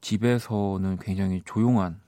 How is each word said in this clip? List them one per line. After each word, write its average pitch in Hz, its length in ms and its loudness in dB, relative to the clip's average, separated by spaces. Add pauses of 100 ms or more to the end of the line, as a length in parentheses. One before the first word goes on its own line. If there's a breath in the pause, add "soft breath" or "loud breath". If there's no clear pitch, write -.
집에서는 101 960 0
굉장히 95 460 -2
조용한 110 640 2